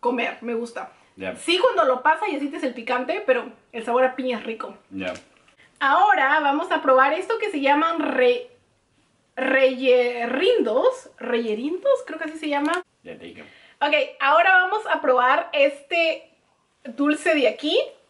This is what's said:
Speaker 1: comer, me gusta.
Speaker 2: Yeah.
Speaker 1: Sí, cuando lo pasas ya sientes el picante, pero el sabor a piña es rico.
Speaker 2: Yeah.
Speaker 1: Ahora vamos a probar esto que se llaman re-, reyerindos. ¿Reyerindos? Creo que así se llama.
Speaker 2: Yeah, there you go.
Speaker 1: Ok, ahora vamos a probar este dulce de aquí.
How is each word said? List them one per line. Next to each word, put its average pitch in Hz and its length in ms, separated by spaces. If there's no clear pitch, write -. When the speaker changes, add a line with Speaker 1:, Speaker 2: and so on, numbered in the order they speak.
Speaker 1:
comer, 247 400
me 233 120
gusta. - 380
Speaker 2:
Yeah. 185 220
Speaker 1:
Sí, 349 220
cuando 392 260
lo 254 180
pasas 320 280
ya 285 80
sientes 285 240
el 247 100
picante, 262 520
pero 247 240
el 220 140
sabor 247 180
a 254 120
piña 254 240
es 208 60
rico. 220 320
Speaker 2:
Yeah. 92 220
Speaker 1:
Ahora 311 640
vamos 294 300
a 320 100
probar 269 320
esto 381 240
que 415 140
se 285 100
llaman 311 380
re-, 254 500
reyerindos. 262 1800
¿Reyerindos? 240 880
Creo 311 140
que 330 60
así 311 120
se 311 120
llama. 294 340
Speaker 2:
Yeah, 175 140
there - 160
you - 100
go. - 60
Speaker 1:
Ok, 294 120
ahora 330 360
vamos 370 260
a - 80
probar 262 540
este 302 760
dulce 294 500
de 277 140
aquí. 311 320